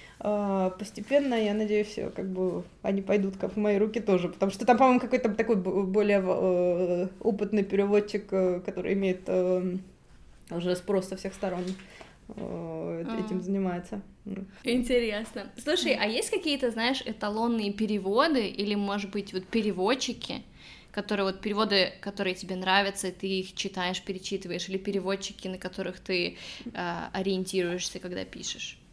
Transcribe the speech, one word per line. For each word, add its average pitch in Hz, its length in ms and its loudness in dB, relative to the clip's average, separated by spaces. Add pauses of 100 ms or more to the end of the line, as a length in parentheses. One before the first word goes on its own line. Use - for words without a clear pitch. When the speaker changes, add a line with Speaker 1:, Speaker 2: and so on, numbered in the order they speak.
(200)
Speaker 1:
э, 196 580 2
постепенно, 254 560 0
я 214 200 2
надеюсь, 214 440 0
э, - 120 -4
как - 200 -6
бы 185 340 -2 (180)
они 196 200 0
пойдут 196 340 2
как - 180 -4
в 214 40 -4
мои 208 200 4
руки 220 220 2
тоже, 180 280 2
потому 190 240 0
что 226 140 -6
там, 240 120 8
по-моему, 254 220 8
какой-то 247 340 2
такой 226 220 2
б-, 185 280 2
более, 202 400 4
э, 180 840 2 (120)
опытный 202 440 2
переводчик, 202 680 2
э, 185 340 2
который 185 280 -2
имеет, 185 340 2
э, 185 480 2 (720)
уже 175 260 0
спрос 190 320 0
со 190 80 -8
всех 190 180 -8
сторон, 180 300 -4 (640)
э, 170 800 -6
Speaker 2:
А. 226 120 -2
Speaker 1:
этим 185 220 -2
занимается. 190 580 -2 (240)
Ну. 190 220 -8 (180)
Speaker 2:
Интересно. 233 800 0 (200)
Слушай, 311 380 2
а 208 60 2
есть 240 240 0
какие-то, 277 400 0
знаешь, 233 340 0
эталонные 220 680 0
переводы 214 760 2
или, 208 260 -2
может 202 360 -2
быть, 196 240 -6
вот 185 120 -4
переводчики, 214 960 0 (500)
которые 202 340 0
вот 190 140 -2
переводы, 202 600 2
которые 190 340 -2
тебе 180 220 -8
нравятся, 190 520 2
и 180 40 -6
ты 190 140 -6
их 190 280 -2
читаешь, 185 480 -4
перечитываешь, 180 680 -6
или 190 80 -2
переводчики, 196 720 -4
на 185 100 -6
которых 185 420 -8
ты, 175 360 -2 (360)
э, 175 220 -4 (180)
ориентируешься, 185 840 -2
когда 180 260 -8
пишешь - 540 -10 (140)